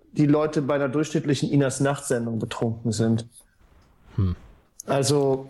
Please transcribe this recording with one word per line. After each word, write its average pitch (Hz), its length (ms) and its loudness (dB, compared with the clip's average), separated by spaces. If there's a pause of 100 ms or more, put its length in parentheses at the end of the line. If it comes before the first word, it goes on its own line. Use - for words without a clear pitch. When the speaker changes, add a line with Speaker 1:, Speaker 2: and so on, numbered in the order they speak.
(140)
Speaker 1:
die 151 140 2
Leute 151 340 2
bei 143 140 -2
einer 139 120 0
durchschnittlichen 147 600 -2
Inas 143 320 2
Nachtsendung 120 580 0
betrunken 113 540 -4
sind. 113 340 0 (880)
Speaker 2:
Hm. 92 220 0 (500)
Speaker 1:
Also, 139 640 0